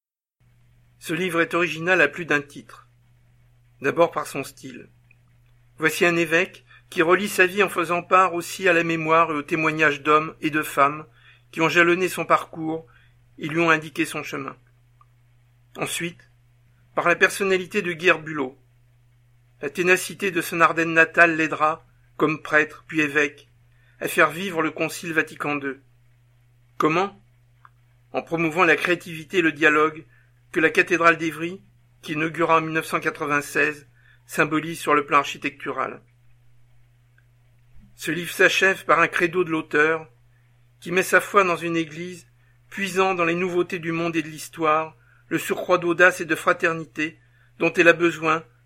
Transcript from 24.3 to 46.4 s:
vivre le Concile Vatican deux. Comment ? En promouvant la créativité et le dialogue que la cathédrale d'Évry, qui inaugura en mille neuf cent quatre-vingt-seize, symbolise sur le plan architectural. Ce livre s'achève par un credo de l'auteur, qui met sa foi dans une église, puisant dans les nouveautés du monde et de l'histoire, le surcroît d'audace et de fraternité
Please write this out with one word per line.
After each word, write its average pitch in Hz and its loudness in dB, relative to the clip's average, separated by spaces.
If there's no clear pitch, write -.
vivre 170 -4
le 156 -2
Concile 160 -6
Vatican 156 -4
deux. 139 -8
Comment ? 165 0
En 131 -4
promouvant 165 -2
la 160 6
créativité 170 -4
et 175 2
le 156 2
dialogue 156 2
que 170 -2
la 156 4
cathédrale 170 2
d'Évry, 165 -6
qui 165 -10
inaugura 160 0
en 160 4
mille 160 -6
neuf 160 -2
cent 170 -4
quatre-vingt-seize, 147 -2
symbolise 156 -2
sur 151 2
le 147 0
plan 147 2
architectural. 139 -8
Ce - -8
livre 165 -6
s'achève 190 2
par 156 4
un 165 4
credo 175 0
de 160 -4
l'auteur, 160 0
qui 170 -10
met 180 0
sa 180 2
foi 202 2
dans 175 0
une 170 -6
église, 165 -8
puisant 190 0
dans 175 0
les 170 0
nouveautés 180 -2
du 165 -6
monde 165 -4
et 160 0
de 151 -10
l'histoire, 156 -2
le 165 -2
surcroît 180 0
d'audace 175 2
et 170 -4
de 156 0
fraternité 165 -2